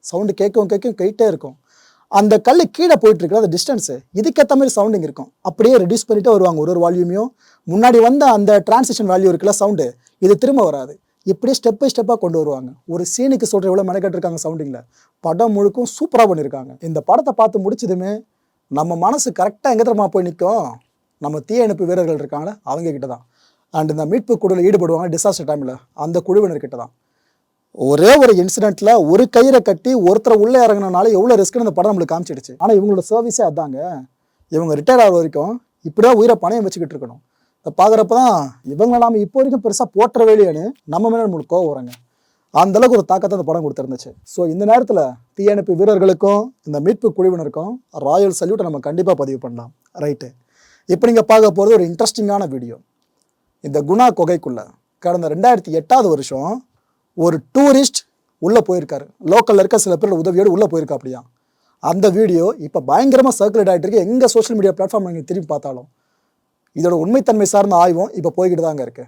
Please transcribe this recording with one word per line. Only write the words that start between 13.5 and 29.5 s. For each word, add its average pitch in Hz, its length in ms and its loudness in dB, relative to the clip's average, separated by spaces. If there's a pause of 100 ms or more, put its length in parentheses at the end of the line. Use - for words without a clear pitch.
சொல்ற 196 120 -2
எவ்வளவு 190 280 -2
மெனக்கெட்டு 185 240 -4
இருக்காங்க 170 280 -6
சவுண்டிங்ல. 147 380 -10 (380)
படம் 180 320 -2
முழுக்கும் 202 340 0 (100)
சூப்பரா 302 260 0
பண்ணிருக்காங்க. 143 580 -4
இந்த 160 200 -6
படத்தை 262 360 0
பார்த்து 220 240 0
முடிச்சதுமே 196 600 -6 (460)
நம்ம 165 300 -6
மனசு 226 340 -2
கரெக்டா 208 440 -4
எங்க 220 80 0
தெரியுமா 214 260 0
போய் 190 160 -2
நிக்கும்? 175 480 -4 (460)
நம்ம 151 220 -8
தீயணைப்பு 208 460 -2
வீரர்கள் 170 300 -2
இருக்காங்களே, 151 460 -10
அவங்க 160 280 -6
கிட்ட 139 160 -10
தான். 123 200 -14 (520)
And 156 160 -2
இந்த 156 160 -6
மீட்பு 226 320 -2
குழுல 180 260 0
ஈடுபடுவாங்க 170 460 0
டிசாஸ்டர் 139 360 -4
டைம்ல, 139 220 -6 (320)
அந்த 170 220 -4
குழுவினர்கிட்ட 170 560 -2
தான். 123 100 -18 (1000)
ஒரே 156 200 6 (120)
ஒரு 240 100 6 (100)
இன்சிடென்ட்ல 202 480 0 (220)
ஒரு 226 120 4 (120)
கயிறை 254 320 6